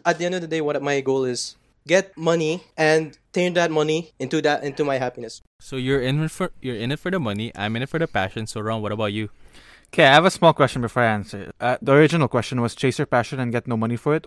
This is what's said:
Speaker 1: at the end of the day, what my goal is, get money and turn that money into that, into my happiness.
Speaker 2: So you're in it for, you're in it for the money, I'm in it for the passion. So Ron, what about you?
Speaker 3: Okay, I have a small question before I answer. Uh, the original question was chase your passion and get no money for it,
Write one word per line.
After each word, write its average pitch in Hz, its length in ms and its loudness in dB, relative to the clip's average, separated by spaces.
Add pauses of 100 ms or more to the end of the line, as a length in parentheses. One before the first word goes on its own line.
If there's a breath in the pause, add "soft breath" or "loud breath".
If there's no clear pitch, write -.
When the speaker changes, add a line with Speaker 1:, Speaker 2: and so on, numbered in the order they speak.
Speaker 1:
at 170 140 2
the 175 80 -2
end 180 80 -2
of 180 80 -4
the 165 60 -8
day, 160 120 -2
what 147 220 0
my 139 180 0
goal 131 240 0
is, 123 320 -6 (300)
get 185 300 2
money 165 460 0 (140)
and 156 420 2 (140)
turn 180 220 0
that 170 160 2
money 156 480 0
into 135 240 -4
that, 147 220 0
into 143 200 -4
my 139 140 0
happiness. 123 440 -8 (180)
Speaker 2:
So - 160 -12
you're 131 240 0
in 135 220 0
it 156 80 -4
for, - 300 -6
you're 127 160 -6
in 117 160 -4
it 151 60 -6
for 180 120 -6
the 185 100 -2
money, 110 360 -4
I'm 107 200 -4
in 117 60 -4
it 139 60 -6
for 165 100 -4
the 165 100 -2
passion. 104 380 -4
So - 140 -10
Ron, 110 220 -4
what 104 100 -6
about 104 200 -2
you? 107 180 -6 (640 soft breath)
Speaker 3:
Okay, 165 120 6
I 135 100 8
have 160 100 8
a 190 60 4
small 165 240 4
question 135 260 2
before 120 220 -2
I 117 100 4
answer. 101 480 -8
Uh, 123 220 0
the 131 100 2
original 151 360 6
question 123 340 -2
was 117 120 -2
chase - 240 -2
your 147 80 -2
passion 123 340 -2
and 120 120 -4
get 120 160 -4
no 120 80 -2
money 113 200 -2
for 147 180 -2
it, 160 120 -4